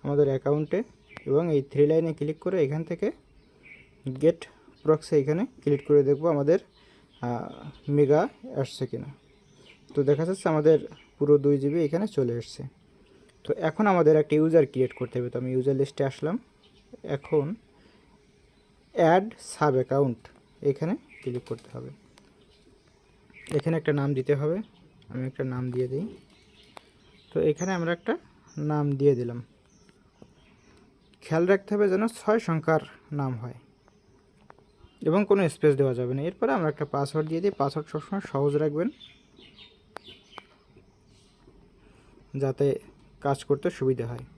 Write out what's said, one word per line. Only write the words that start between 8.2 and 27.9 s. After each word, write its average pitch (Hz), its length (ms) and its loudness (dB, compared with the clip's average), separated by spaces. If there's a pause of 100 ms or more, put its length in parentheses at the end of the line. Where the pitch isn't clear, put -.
আসছে 135 300 -6
কিনা। 131 200 -10 (880)
তো 143 80 0
দেখা 147 240 2
যাচ্ছে 190 220 -4
আমাদের 156 400 4 (300)
পুরো 147 200 6
দুই 143 200 4
জিবি 147 260 0
এখানে 165 220 -2
চলে 127 260 -2
এসছে। 120 300 -10 (840)
তো - 100 -2
এখন 175 320 0
আমাদের 165 300 6
একটা 151 200 2
ইউজার 160 300 6
ক্রিয়েট 127 260 -2
করতে 123 280 -6
হবে। 120 100 -6
তো - 80 -6
আমি 127 140 -4
ইউজার 131 240 0
লিস্টে 139 280 -2
আসলাম। 151 340 -4 (640)
এখন 147 520 -2 (1400)
অ্যাড 185 460 2
সাব - 360 -2
অ্যাকাউন্ট 131 540 0 (340)
এখানে 156 340 -2 (260)
ক্লিক 123 260 -8
করতে 120 300 -12
হবে। 127 120 -14 (1600)
এখানে 165 220 -2
একটা 156 160 -2
নাম 143 220 0
দিতে 131 200 0
হবে, 156 280 -2 (460)
আমি 127 180 -6
একটা 131 180 -8
নাম 127 260 -6
দিয়ে 123 180 -4
দিই। 160 280 -8 (1160)
তো 160 80 -2
এখানে 170 340 -2
আমরা 170 180 -2